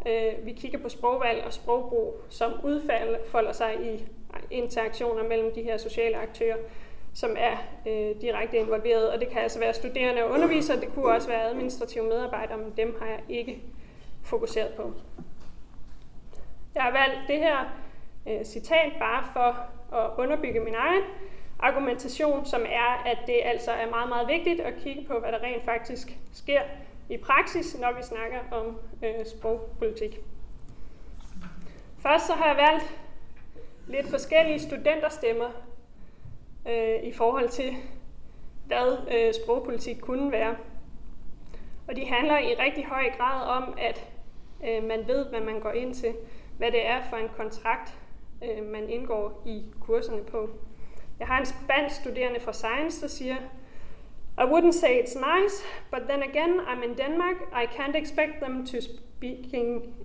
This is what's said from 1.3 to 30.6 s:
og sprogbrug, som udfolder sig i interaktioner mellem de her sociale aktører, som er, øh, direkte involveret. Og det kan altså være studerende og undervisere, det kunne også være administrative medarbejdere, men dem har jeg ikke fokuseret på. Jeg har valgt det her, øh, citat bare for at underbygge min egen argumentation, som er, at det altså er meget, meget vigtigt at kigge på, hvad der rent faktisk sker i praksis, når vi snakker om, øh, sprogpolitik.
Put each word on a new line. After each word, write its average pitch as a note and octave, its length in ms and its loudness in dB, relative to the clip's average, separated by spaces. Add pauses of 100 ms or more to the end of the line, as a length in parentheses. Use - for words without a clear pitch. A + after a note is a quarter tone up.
og A#3 80 -4
sprogbrug, A#3+ 760 0
som - 240 0 (100)
udfolder B3+ 880 2
sig A3 240 0 (100)
i A3 200 -2 (460)
interaktioner A#3 720 0
mellem A3+ 300 2
de A3+ 80 -4
her A3+ 160 0
sociale A3+ 400 0
aktører, A3+ 400 0 (560)
som A3+ 260 0
er, A#3 180 4 (300)
øh, G#3+ 340 0
direkte A3+ 360 0
involveret. A3 540 4
Og A#3 80 0
det B3 100 0
kan A#3 120 0
altså A3+ 180 0
være A3+ 140 4
studerende B3 500 2
og A3+ 80 2
undervisere, D4+ 480 6
det - 140 -2
kunne C4 180 6
også A#3 160 4
være A3+ 160 2
administrative A#3+ 640 -2
medarbejdere, A3 520 0
men G#3+ 200 -6
dem A3+ 220 0
har A3 80 -2
jeg G#3+ 120 -2 (100)
ikke A#3+ 320 -4 (640)
fokuseret - 500 0
på. - 200 -4 (1800)
Jeg C#4 80 4
har B3 80 4
valgt C4+ 360 6
det C#4+ 100 4
her, D4+ 360 4 (540)
øh, A3 180 -2
citat D4+ 540 2
bare A#3 240 0 (100)
for A#3+ 360 2 (240)
at A3+ 240 2
underbygge B3+ 420 2
min A3+ 160 0
egen E4 280 4 (560)
argumentation, C4+ 840 2
som A#3+ 240 0
er, A#3+ 360 2
at A#3+ 120 2 (100)
det A#3+ 160 4
altså - 280 0
er A3+ 180 -2
meget, A#3 200 0
meget A#3+ 180 2
vigtigt E4+ 320 2
at C4 140 -2 (100)
kigge C#4 220 -4
på, A#3+ 140 -2
hvad A3+ 120 -2
der A3+ 120 -2
rent A#3+ 220 -2
faktisk A#3 520 -4 (160)
sker C#4 280 4 (480)
i A#3+ 80 -2
praksis, E4 640 2
når B3 120 2
vi B3 120 -4
snakker A#3 360 -6 (120)
om, A3+ 260 -2 (260)
øh, A3 220 -2
sprogpolitik. A3 920 -2 (1800)